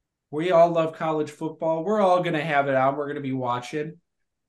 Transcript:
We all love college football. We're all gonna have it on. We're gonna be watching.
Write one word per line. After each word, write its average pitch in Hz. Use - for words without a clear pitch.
We 160
all 170
love 160
college 151
football. 160
We're 214
all 180
gonna 156
have 143
it 139
on. 135
We're 147
gonna 147
be 135
watching. 131